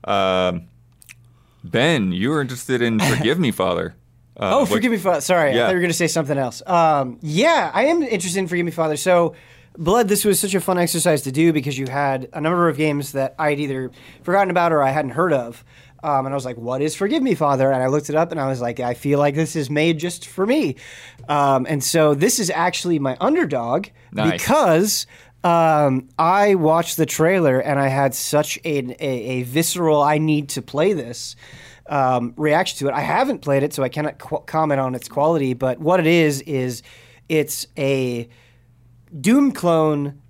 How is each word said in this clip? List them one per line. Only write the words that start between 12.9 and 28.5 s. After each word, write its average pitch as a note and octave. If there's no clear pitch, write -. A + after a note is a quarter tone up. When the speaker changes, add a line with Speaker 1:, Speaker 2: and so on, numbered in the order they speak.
Speaker 2:
that C3+
I'd D3+
either C3
forgotten F#3+
about E3+
or D3
I C3+
hadn't C#3
heard E3
of. A#2+
Um, C#3
and C3+
I C#3+
was B2+
like, B2
"What A#2+
is D#3
Forgive A#3+
Me, B3+
Father?" C3+
And B2+
I C3
looked D3
it D3+
up E3
and D#3+
I C3+
was C3
like, A#2+
"I B2
feel C#3+
like C#3+
this D#3
is C#3+
made D#3
just E3+
for F#3+
me." A#3+
Um, C#3
and C#3+
so D#3
this F3
is F#3
actually E3+
my C3+
underdog E3
Speaker 1:
Nice. G#2+
Speaker 2:
because, G#3
um, D3+
I G3
watched E3
the D#3+
trailer D#3+
and C#3
I C#3
had C3+
such -